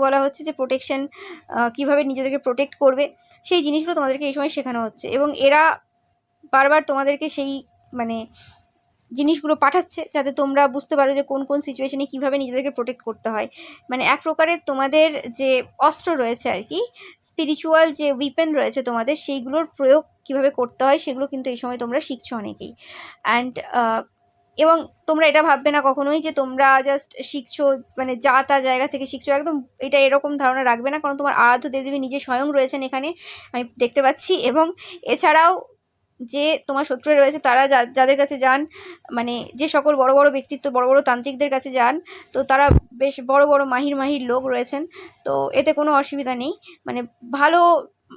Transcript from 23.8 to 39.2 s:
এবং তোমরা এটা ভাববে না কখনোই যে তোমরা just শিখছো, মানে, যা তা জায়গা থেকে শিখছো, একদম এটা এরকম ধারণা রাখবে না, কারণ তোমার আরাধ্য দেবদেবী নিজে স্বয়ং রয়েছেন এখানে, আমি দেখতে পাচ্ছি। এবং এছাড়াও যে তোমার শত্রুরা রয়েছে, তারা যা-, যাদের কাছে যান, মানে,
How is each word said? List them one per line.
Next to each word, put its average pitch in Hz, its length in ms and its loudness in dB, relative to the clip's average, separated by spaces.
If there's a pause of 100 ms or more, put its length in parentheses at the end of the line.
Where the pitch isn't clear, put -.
এবং 320 300 4 (200)
তোমরা 311 200 4
এটা 302 160 4
ভাববে 294 280 2
না 285 140 2
কখনোই 277 340 0
যে 311 120 -4
তোমরা 269 480 2
just 277 440 -4
শিখছো, 277 480 -2 (260)
মানে, 254 180 -4
যা 262 320 2
তা 277 120 2
জায়গা 254 280 0
থেকে 277 180 -6
শিখছো, 277 260 -6
একদম 294 300 -2 (180)
এটা 277 200 0
এরকম 277 380 2
ধারণা 262 260 0
রাখবে 240 260 0
না, 302 100 -4
কারণ 277 180 -4
তোমার 285 160 -2
আরাধ্য 247 360 2
দেবদেবী 269 300 -6
নিজে 269 200 -6
স্বয়ং 269 320 -4
রয়েছেন 269 300 0
এখানে, 269 320 -6 (400)
আমি 247 100 -4 (140)
দেখতে 247 240 0
পাচ্ছি। 294 340 0
এবং 320 360 0 (320)
এছাড়াও 320 580 2 (580)
যে 285 480 -2
তোমার 277 180 -2
শত্রুরা 285 340 2
রয়েছে, 285 200 4
তারা 262 280 4
যা-, 254 260 2
যাদের 262 240 4
কাছে 277 200 0
যান, 262 280 2 (460)
মানে, 240 440 -6